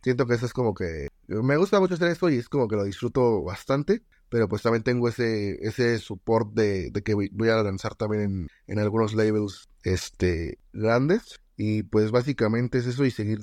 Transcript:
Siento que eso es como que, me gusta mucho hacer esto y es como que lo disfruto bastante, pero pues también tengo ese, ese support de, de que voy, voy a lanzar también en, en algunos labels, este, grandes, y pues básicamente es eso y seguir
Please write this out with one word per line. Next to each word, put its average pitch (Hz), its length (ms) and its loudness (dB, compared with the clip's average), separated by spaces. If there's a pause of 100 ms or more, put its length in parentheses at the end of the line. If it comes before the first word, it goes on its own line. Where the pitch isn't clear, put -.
Siento 123 240 2
que 120 80 4
eso 117 100 -2
es 117 80 -6
como 117 200 0
que, 80 340 -6 (200)
me 127 300 2
gusta 196 220 4
mucho 185 160 2
hacer 170 140 2
esto 170 200 0
y 143 80 4
es 117 120 -6
como 131 180 0
que 107 80 -2
lo 101 80 0
disfruto 113 600 0
bastante, 139 600 -2 (260)
pero 113 180 2
pues 101 140 -2
también 113 220 2
tengo 120 260 2
ese, 107 560 -2
ese 117 320 0
support 110 560 -2
de, 101 380 0
de 107 100 -4
que 107 120 -2
voy, 101 200 0
voy 113 160 0
a 110 140 2
lanzar 101 320 -4
también 107 280 -2
en, 95 240 -4 (200)
en 104 120 -4
algunos 107 360 0
labels, 107 520 0 (160)
este, 87 760 -2 (120)
grandes, 123 680 0 (180)
y 107 260 -2
pues 107 280 2
básicamente 120 680 0
es 120 80 -2
eso 127 200 -2
y 127 60 2
seguir 107 320 -4